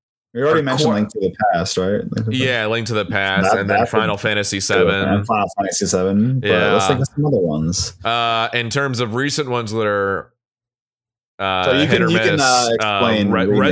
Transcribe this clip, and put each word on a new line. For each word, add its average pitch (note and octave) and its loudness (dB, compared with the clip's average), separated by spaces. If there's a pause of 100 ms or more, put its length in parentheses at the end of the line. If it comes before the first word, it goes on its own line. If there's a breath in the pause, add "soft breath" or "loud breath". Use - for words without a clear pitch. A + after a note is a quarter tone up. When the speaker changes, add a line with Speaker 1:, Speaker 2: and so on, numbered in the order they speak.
(340)
Speaker 1:
We A#2+ -4
already D#3 2
Speaker 2:
are - 0
Speaker 1:
mentioned C3 0
Speaker 2:
qui- G#2 0
Speaker 1:
Link G#2 0
to G#2+ -10
the F#2 -2 (180)
Past, E2+ -2
right? G2 0 (100)
Like, A2 -4
Speaker 2:
Yeah, B2+ 0
Link A2+ -2
to A#2 -4
the G#2 0
Past, G2 0
Speaker 1:
that, G2 2
Speaker 2:
and G2+ -2
then G#2 2
Speaker 1:
that A#2+ 0
Speaker 2:
Final A2 0
Speaker 1:
could - -8
Speaker 2:
Fantasy G#2 -2
Speaker 1:
do - 0
it. F#2+ -4
Speaker 2:
seven. G2 2
Speaker 1:
And G2 0
Final G#2 -2 (100)
Fantasy G2 -2
seven. G2 2
But G#2+ 0
let's G#2 2
Speaker 2:
Yeah. F#2+ 2
Speaker 1:
think F#2+ 2
of C3+ 0
some D3 0
other C3+ 2
ones. D#2+ -2 (100)
Speaker 2:
Uh, A#2 0
in A#2+ -2
terms C#3 -2
of A2+ -2
recent C3+ -2
ones A#2 -4
that A2 -2
are, G2 -2 (1080)
uh, F#2+ -2
Speaker 1:
So F2+ 2
you F2+ 2
Speaker 2:
hit G2+ 2
Speaker 1:
can, - 2
Speaker 2:
or - 2
Speaker 1:
you - 2
can, - 2
Speaker 2:
miss, D3 0
Speaker 1:
uh, B2+ 4
explain G#2 0
Speaker 2:
um, G#2+ 0
Re-, A2 0
Speaker 1:
remakes G#2 2 (120)